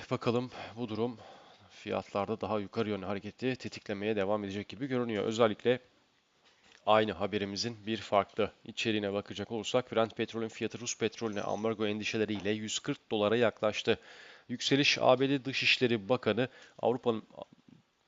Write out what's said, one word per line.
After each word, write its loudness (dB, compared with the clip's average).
bakalım 0
bu -8
durum -2
fiyatlarda -4
daha -2
yukarı -4
yönlü -4
hareketi -4
tetiklemeye -6
devam 0
edecek -6
gibi -8
görünüyor. -2
Özellikle 2
aynı 6
haberimizin -4
bir -2
farklı 2
içeriğine -2
bakacak -6
olursak -2
Brent 2
petrolün -4
fiyatı -6
Rus -8
petrolüne -2
ambargo -2
endişeleriyle -2
yüz -2
kırk -6
dolara 2
yaklaştı. 2
Yükseliş 2
A 6
B 2
D 0
Dışişleri 2
Bakanı 2
Avrupa'nın, 0